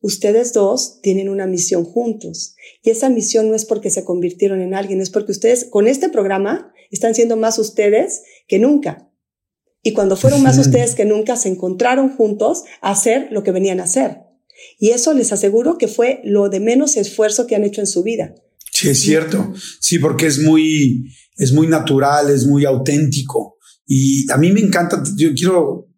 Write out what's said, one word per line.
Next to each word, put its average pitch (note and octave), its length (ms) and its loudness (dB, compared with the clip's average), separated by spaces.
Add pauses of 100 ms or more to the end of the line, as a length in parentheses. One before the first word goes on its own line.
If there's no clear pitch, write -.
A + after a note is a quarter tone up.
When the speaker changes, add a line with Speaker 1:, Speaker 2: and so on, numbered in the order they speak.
Speaker 1:
ustedes A3 520 0
dos G#3+ 480 0
tienen F#3+ 280 -2
una G3 160 -4
misión F3+ 380 -2
juntos. G3 720 -6 (280)
Y A3+ 60 2
esa A3+ 200 0
misión A3 400 0
no A3 60 0
es A3 100 -4
porque G#3+ 260 -4
se F#3 140 -4
convirtieron F3+ 560 -2
en F3+ 120 -6
alguien, F#3+ 280 -4
es F#3 80 -6
porque G#3 220 -4
ustedes A#3+ 380 0
con G#3 180 2
este C#4 220 2
programa G3 640 -2 (180)
están A3+ 240 -2
siendo A#3 240 2
más A3 220 0
ustedes G#3+ 640 0 (260)
que - 120 0
nunca. C4 500 0 (760)
Y A3 100 0
cuando F#3+ 240 0
fueron C#4+ 240 2
más C4 160 6
Speaker 2:
Ujú. C#4 100 6
Speaker 1:
ustedes A#3+ 280 2
que G#3 100 0
nunca, G#3+ 320 0
se G#3 120 -4
encontraron A#3 680 0
juntos G#3+ 480 0 (180)
a G3 100 -2
hacer A#3+ 400 0
lo G#3 120 -4
que G3+ 80 -2
venían F#3 280 -2
a F3+ 40 -8
hacer. B3+ 380 -2 (580)
Y G#3 100 4
eso A#3+ 240 2
les B3+ 180 0
aseguro A3 460 0
que A3+ 100 0
fue A#3+ 360 -2
lo G3+ 260 0
de F#3+ 100 -2
menos B3 380 0
esfuerzo G#3+ 480 -2
que A3 100 -2
han G#3 80 0
hecho G#3 180 -4
en G3 60 -4
su F3 160 -2
vida. G#3 300 -4 (380)
Speaker 2:
Sí, - 180 0
es C3+ 100 2
cierto. D#3 540 0 (260)
Sí, - 180 0
porque D3+ 300 0
es C3+ 120 -2
muy, D#3 680 2 (280)
es C3 160 0
muy D#3 160 4
natural, C#3+ 640 2
es C3+ 160 2
muy C#3+ 200 4
auténtico. C3+ 920 -2 (300)
Y C3+ 440 2
a C#3+ 60 0
mí E3+ 140 4
me G#3 100 4
encanta, F3 400 0 (140)
yo D3+ 180 2
quiero D#3 520 0 (120)